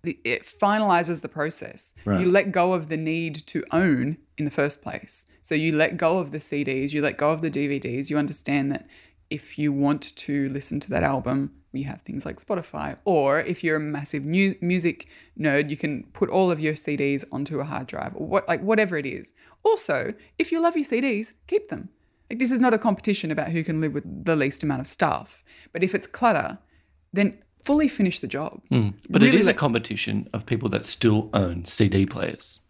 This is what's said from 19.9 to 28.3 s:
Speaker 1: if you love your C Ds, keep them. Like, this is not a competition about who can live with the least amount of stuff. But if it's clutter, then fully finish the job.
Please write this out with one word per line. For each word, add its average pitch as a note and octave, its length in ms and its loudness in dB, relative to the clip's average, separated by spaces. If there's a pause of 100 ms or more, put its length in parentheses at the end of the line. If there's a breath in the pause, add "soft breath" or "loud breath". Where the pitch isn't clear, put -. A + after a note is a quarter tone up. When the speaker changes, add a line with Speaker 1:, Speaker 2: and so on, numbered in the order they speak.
Speaker 1:
if E4 140 -2
you E4 80 0
love E4+ 160 2
your D4 80 0
C A#3+ 160 0
Ds, A3+ 320 -2 (140)
keep G#4 240 -2
them. - 180 -10 (400)
Like, A3+ 100 -8
this B3+ 140 0
is B3 80 2
not B3 140 6
a A3 40 2
competition G3+ 520 0
about D3+ 180 -2
who E3 160 -2
can D#3+ 160 -2
live D#3 140 -2
with D#2+ 320 -8
the E3 100 4
least C#3 260 0
amount C#3 200 -2
of - 40 -6
stuff. - 560 -2 (300 loud breath)
But E3+ 100 -2
if F#3 120 0
it's G3 120 -2
clutter, - 520 0 (560)
then G3 240 2 (260)
fully D4 240 4
finish F#3 300 0
the - 80 -8
job. - 340 -6 (100)